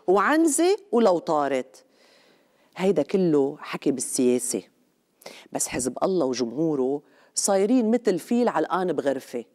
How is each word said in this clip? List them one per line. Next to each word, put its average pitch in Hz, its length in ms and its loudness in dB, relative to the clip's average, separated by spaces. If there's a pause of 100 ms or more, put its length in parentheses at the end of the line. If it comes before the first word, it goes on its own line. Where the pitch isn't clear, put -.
وعنزة 311 720 2 (140)
ولو 214 280 4
طارت. 139 680 -2 (920)
هيدا 185 240 0
كله 151 580 0
حكي - 320 -4
بالسياسة، 123 720 -2 (880)
بس - 160 -6
حزب 127 360 -6
الله 175 220 0
وجمهوره 131 760 -2 (340)
صايرين 214 560 2
متل 220 280 0
فيل 240 280 0
علقان 160 460 2
بغرفة. 131 600 -2